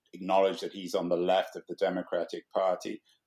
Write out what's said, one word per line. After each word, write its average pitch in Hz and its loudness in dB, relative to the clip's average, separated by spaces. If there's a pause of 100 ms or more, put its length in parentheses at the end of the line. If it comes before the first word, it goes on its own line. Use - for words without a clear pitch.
(140)
acknowledge 92 4
that 87 -6
he's 92 -8
on 90 0
the 87 2
left 92 2
of 90 -12
the 82 -10
Democratic 90 -2 (100)
Party. 98 0 (260)